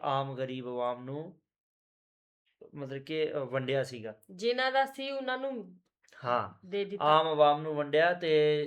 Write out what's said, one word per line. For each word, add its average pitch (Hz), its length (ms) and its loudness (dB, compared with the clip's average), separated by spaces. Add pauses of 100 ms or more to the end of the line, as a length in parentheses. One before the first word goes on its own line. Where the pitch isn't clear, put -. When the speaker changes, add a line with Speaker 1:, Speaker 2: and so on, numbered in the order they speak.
Speaker 1:
ਆਮ 139 320 -2
ਗਰੀਬ 127 340 -6
ਆਵਾਮ 123 360 -4
ਨੂੰ 151 360 -12 (1300)
ਮਤਲਬ 135 280 -10
ਕਿ, 156 320 -2
ਅਹ, 151 40 -2
ਵੰਡਿਆ 131 440 -2
ਸੀਗਾ। 113 320 -8 (160)
Speaker 2:
ਜਿਨ੍ਹਾਂ 240 420 0
ਦਾ 269 140 4
ਸੀ 269 240 -8
ਉਹਨਾਂ 262 280 -4
ਨੂੰ 254 420 -8 (440)
Speaker 1:
ਹਾਂ। 120 440 -2
Speaker 2:
ਦੇ 202 160 -4
ਦਿੱਤਾ। 196 200 -6
Speaker 1:
ਆਮ 156 240 6
ਆਵਾਮ 151 340 6
ਨੂੰ 156 120 -4
ਵੰਡਿਆ 147 380 2
ਤੇ, 151 540 2